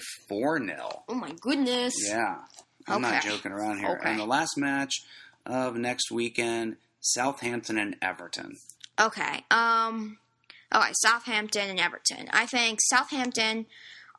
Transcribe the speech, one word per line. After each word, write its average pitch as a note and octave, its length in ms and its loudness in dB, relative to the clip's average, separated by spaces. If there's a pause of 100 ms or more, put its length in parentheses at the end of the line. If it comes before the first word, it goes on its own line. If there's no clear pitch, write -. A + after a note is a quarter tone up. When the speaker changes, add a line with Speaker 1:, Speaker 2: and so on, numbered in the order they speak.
(280)
Speaker 1:
four C#3 320 0
nil. D2 480 -6
Speaker 2:
Oh A3+ 80 -6
my F3+ 160 -4 (100)
goodness. B3 520 2 (140)
Speaker 1:
Yeah. G#2 300 0 (500)
I'm F#3+ 140 0
not A2+ 140 2 (100)
Speaker 2:
Okay. C#3+ 40 -2
Speaker 1:
joking G2+ 220 -4
around G2+ 280 -2
here. G2 200 -2
Speaker 2:
Okay. - 100 -2
Speaker 1:
And A2+ 100 0
the G#2+ 60 -2
last D3 320 0
match C#3 360 0 (520)
of B2+ 300 -2
next A#2+ 360 -2
weekend: A#2 680 0 (240)
Southampton A#2+ 760 0
and G2+ 240 -2
Everton. F2+ 560 -6 (420)
Speaker 2:
Okay. G#3+ 520 2
Um, A3+ 640 2 (540)
all - 100 6
right, B2 160 2
Southampton G#3+ 720 2
and F#3 100 -2
Everton. - 540 -2
I A3+ 140 6
think A3+ 340 0
Southampton B3 840 2 (540)